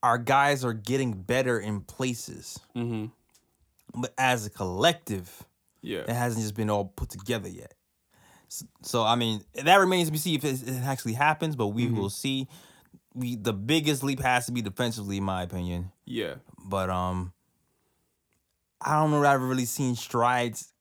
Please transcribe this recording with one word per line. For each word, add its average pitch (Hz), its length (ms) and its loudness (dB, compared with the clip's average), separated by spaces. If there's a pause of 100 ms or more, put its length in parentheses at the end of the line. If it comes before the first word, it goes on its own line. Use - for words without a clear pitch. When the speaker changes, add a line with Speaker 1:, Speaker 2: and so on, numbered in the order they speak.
Speaker 1:
our 120 160 4
guys 135 460 4
are 120 100 0
getting 120 400 0
better 117 460 0
in 104 220 -4
places. - 760 -8 (180)
Speaker 2:
Mm-hmm. 117 320 -4 (920)
Speaker 1:
But 127 160 -4
as 127 280 2
a 110 40 -6
collective, 98 960 -2 (360)
Speaker 2:
Yeah. 95 260 -6
Speaker 1:
it - 20 -6
hasn't 117 340 0
just 107 120 -4
been 107 140 -2
all 101 160 2
put - 240 -8
together 101 400 -6
yet. - 240 -16 (760)
S-, - 140 -12 (180)
so, 117 220 0
I 113 120 6
mean, 113 260 0 (140)
that 151 200 6
remains 185 320 6
to 156 60 -2
be 156 40 -2
seen 160 180 0
if 147 100 -2
it, 131 220 -2
it 131 180 -4
actually 127 280 -2
happens, 151 440 0
but 110 100 0
we 113 200 0
Speaker 2:
Mm-hmm. 117 100 0
Speaker 1:
will 101 120 -2
see. 135 380 -4 (640)
We, 123 220 -4
the 110 180 -2
biggest 143 480 0
leap 139 200 -2
has 123 240 2
to 120 80 -6
be 120 80 0
defensively, 104 560 -2
in 98 60 -2
my 92 200 -2
opinion. 87 480 -6 (140)
Speaker 2:
Yeah. 107 300 -6 (220)
Speaker 1:
But, 95 320 -2
um, 92 440 -2 (1500)
I 151 200 2
don't 156 100 4
know 147 100 4
that 143 140 8
I've 131 60 2
really 127 240 0
seen 123 300 0
strides 120 840 0